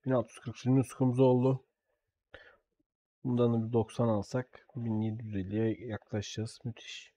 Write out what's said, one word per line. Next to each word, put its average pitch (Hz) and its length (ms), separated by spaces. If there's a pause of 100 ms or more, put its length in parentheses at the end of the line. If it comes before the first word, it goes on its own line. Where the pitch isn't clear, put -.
Bin 131 60
altı 127 200
yüz - 80
kırk - 280
Yunus 131 260
kumumuz 127 280
oldu. 131 440 (1600)
Bundan 120 300
da 113 140
bir 120 40
doksan 117 360
alsak 110 580 (100)
bin 113 240
yedi 113 240
yüz 107 120
elliye 104 500
yaklaşacağız. - 800
Müthiş. - 520